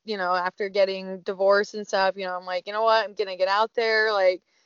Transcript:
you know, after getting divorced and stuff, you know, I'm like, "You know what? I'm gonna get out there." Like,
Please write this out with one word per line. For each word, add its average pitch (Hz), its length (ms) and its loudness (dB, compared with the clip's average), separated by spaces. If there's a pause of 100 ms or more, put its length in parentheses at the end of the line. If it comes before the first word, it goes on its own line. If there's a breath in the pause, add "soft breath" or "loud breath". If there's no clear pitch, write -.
you 214 120 -6
know, 180 180 -2
after 190 340 -4
getting 190 520 -2
divorced 196 520 2
and 208 140 -10
stuff, 190 280 0
you 196 100 -8
know, 180 120 -6
I'm 180 80 -12
like, 180 220 -6
"You 202 60 -8
know 214 100 -2
what? 220 200 4
I'm 202 120 -10
gonna 190 220 -4
get 185 100 0
out 208 260 2
there." 220 400 2
Like, 185 300 2 (220)